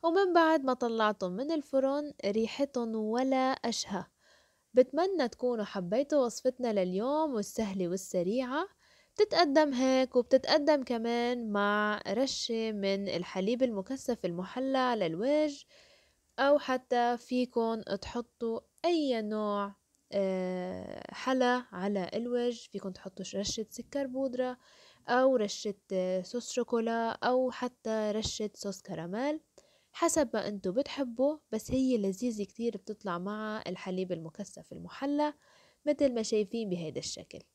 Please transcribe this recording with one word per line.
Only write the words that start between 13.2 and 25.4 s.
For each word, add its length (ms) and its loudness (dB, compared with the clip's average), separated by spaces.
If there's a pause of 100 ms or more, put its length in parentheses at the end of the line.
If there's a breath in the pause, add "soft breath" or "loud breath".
المكثف 600 -4
المحلى 720 0
للوجه، 680 0 (720 soft breath)
أو 200 6
حتى 580 0
فيكن 680 -2 (180)
تحطوا 580 -6 (260)
أي 360 2
نوع، 540 -2 (360)
آه، 1000 -4
حلا 580 0
على 420 -2
الوجه. 580 -4
فيكن 220 -8
تحطوا 320 -12
ش-، 100 -10
رشة 340 -4
سكر 380 -6
بودرة 500 -2 (500 loud breath)
أو 280 6
رشة، 380 -2 (180)